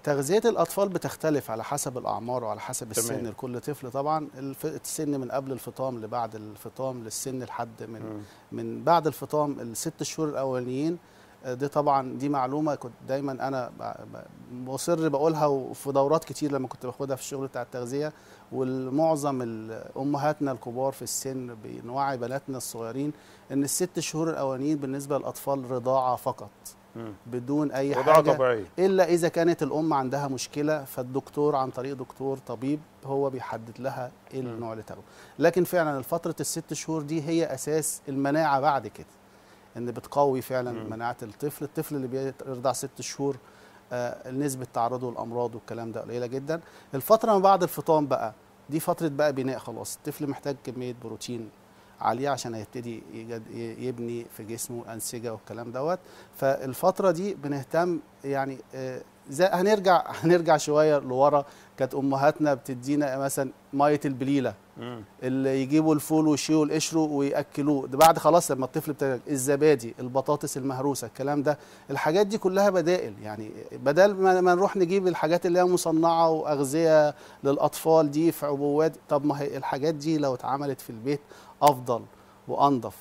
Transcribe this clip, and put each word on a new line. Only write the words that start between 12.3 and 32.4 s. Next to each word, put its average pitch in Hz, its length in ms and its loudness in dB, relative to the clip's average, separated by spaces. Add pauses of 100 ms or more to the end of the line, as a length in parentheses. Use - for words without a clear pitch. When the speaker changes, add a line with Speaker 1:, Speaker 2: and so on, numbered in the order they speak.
Speaker 1:
كنت 123 160 -12 (160)
دايمًا 139 240 -2 (160)
أنا 131 320 -4
ب-، 113 40 -10
ب-، 117 680 -14 (160)
مصر 160 400 0
بقولها، 151 360 2
وفي 135 460 -2
دورات 139 320 4
كتير - 280 -4
لما 131 160 -2
كنت - 180 -14
باخدها 131 300 -4
في 123 60 -14
الشغل 135 260 -6
بتاع 127 140 -8
التغذية، 131 520 -6 (380)
والمعظم 131 880 0
ال-، 110 560 -10
أمهاتنا 143 540 0
الكبار 127 400 -4
في - 100 -14
السن 127 600 -8
بنوعي 123 540 -4
بناتنا 131 400 -6
الصغيرين 120 560 -6 (380)
إن 135 120 0
الست 175 360 -2
شهور 160 300 -2
الأولانيين 139 480 -2
بالنسبة 139 400 -4
للأطفال 127 540 -4
رضاعة 127 440 2
فقط، 113 340 -6 (460)
Speaker 2:
مم. 113 180 -10 (140)
Speaker 1:
بدون 131 440 -2
أي 135 220 0
Speaker 2:
رضاعة 139 220 6
Speaker 1:
حاجة، 147 160 8
Speaker 2:
طبيعية. 123 340 2 (140)
Speaker 1:
إلا 185 300 6
إذا 170 180 4
كانت 165 360 2
الأم 151 300 0
عندها 135 340 0
مشكلة، 147 560 -2
فالدكتور 135 720 -2
عن 131 140 0
طريق 127 260 -6
دكتور 131 420 -6
طبيب 131 420 -6 (260)